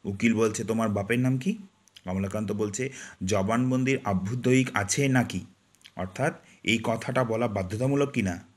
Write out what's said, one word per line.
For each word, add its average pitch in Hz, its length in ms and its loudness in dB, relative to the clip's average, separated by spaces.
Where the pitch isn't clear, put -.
উকিল 107 300 2
বলছে, 110 300 0
"তোমার 110 260 0
বাপের 101 300 0
নাম 131 180 2
কি?" 180 200 -2
কমলাকান্ত 98 460 -4
বলছে, 107 380 -2
"জবানবন্দির 123 800 2
আভ্যুদয়িক 120 720 2
আছে 107 340 0
নাকি?" 120 380 2
অর্থাৎ 95 460 -4
এই 113 200 4
কথাটা 123 400 0
বলা 113 240 0
বাধ্যতামূলক 113 640 0
কি 123 100 0
না। 92 240 -2